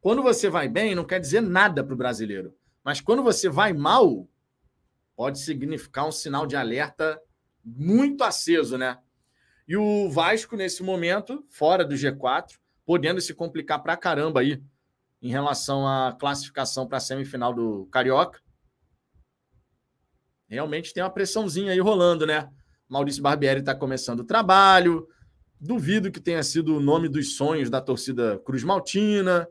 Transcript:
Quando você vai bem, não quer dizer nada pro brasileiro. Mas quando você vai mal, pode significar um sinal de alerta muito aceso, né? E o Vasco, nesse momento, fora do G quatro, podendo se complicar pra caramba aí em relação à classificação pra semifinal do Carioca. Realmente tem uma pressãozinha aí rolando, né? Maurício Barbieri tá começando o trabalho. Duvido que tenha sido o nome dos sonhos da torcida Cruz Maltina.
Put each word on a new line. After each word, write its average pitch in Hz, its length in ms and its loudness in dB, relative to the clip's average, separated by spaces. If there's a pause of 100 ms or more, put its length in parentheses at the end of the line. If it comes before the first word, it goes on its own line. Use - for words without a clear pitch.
Quando 240 220 0
você 233 260 2
vai 160 200 0
bem, 202 260 0
não 170 100 -2
quer 185 160 -4
dizer 165 200 0
nada 185 420 2
pro 139 140 -6
brasileiro. 110 580 -6 (280)
Mas 139 180 -4
quando 240 220 2
você 220 260 2
vai 185 240 2
mal, 147 560 4 (880)
pode 139 240 -4
significar 147 680 -6
um 156 60 -6
sinal 151 340 -6
de 135 80 -8
alerta 143 640 -4 (440)
muito 214 580 2
aceso, 156 560 0
né? 127 200 -4 (680)
E 165 100 -4
o 208 320 0
Vasco, 180 480 0
nesse 185 280 -6
momento, 190 680 -4
fora 175 340 2
do 143 120 -4
G 139 160 -2
quatro, 139 480 -4 (240)
podendo 170 360 0
se 170 140 -8
complicar 160 480 -6
pra 170 140 -2
caramba 156 440 0
aí 139 220 0 (580)
em 123 80 -10
relação 139 580 -2
à 131 320 0
classificação 139 680 -6
pra 131 140 -6
semifinal 131 520 -6
do 107 340 -4
Carioca. 131 540 0 (2000)
Realmente 156 460 -8
tem 180 80 -4
uma 185 80 -4
pressãozinha 190 600 -2
aí 185 80 2
rolando, 175 440 4
né? 151 240 -2 (400)
Maurício 139 320 -2
Barbieri 139 420 2
tá 139 120 -2
começando 131 460 -6
o 120 40 -8
trabalho. 185 840 6 (500)
Duvido 196 540 -2
que - 80 -12
tenha 165 240 -2
sido 156 320 0
o 151 40 0
nome 156 280 2
dos 139 260 -4
sonhos 143 340 -2
da 131 120 -2
torcida 120 640 -2
Cruz 131 180 -4
Maltina. 185 880 0